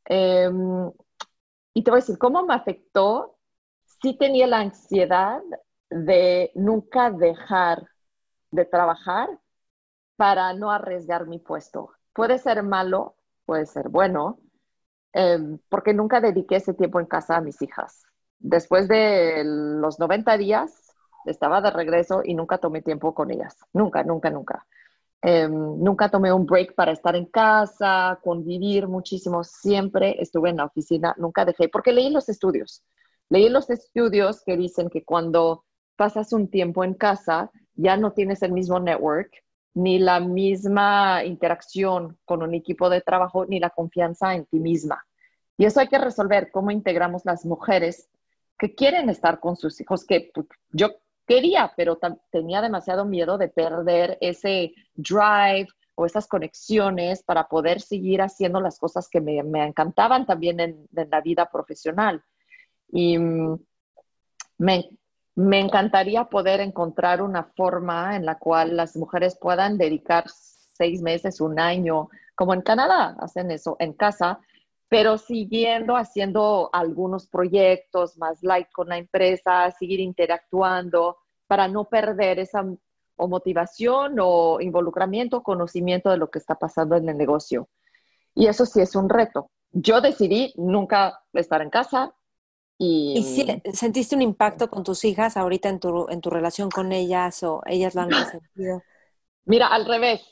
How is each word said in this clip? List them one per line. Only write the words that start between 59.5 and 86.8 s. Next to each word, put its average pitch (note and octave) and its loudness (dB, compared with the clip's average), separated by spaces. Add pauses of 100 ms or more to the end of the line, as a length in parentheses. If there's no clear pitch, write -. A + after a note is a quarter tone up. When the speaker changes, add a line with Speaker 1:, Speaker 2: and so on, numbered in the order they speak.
Speaker 1:
encantaban G3+ 0
también E3+ -2
en, E3 -6
en D#3 -4
la D#3 0
vida E3 -2
profesional. D#3+ -4 (640)
Y, E3+ 2
mm, E3 -2 (960)
me, F3+ 0 (460)
me G3 4
encantaría G3 2
poder G3 0
encontrar F3+ -2
una F#3+ -4
forma F3+ -4
en F3+ -6
la D#3+ -4
cual E3 0
las E3 -4
mujeres F3 -2
puedan F#3+ 0
dedicar E3+ 0
seis - -6
meses, E3+ -4
un D#3 -2
año, E3 -2 (260)
como F#3 0
en F3+ -2
Canadá B3+ 2
hacen F3+ -8
eso, D#3+ -6
en D#3+ -4
casa, F#3+ -2 (480)
pero A3 4
siguiendo A3+ -2
haciendo G3+ 0
algunos F3+ -2
proyectos F#3 2
más E3 -8
light F3+ 0
con F3 -6
la F3 -6
empresa, F3+ 0
seguir F#3 -4
interactuando F3+ -2 (280)
para G3 2
no G3+ -4
perder G#3 0
esa F#3+ -4 (520)
o F3+ -2
motivación G#3 -2
o E3+ 4
involucramiento, F#3+ -2
conocimiento F3+ -2
de F#3 4
lo D#3+ -2
que - -10
está D#3 -6
pasando D#3+ 0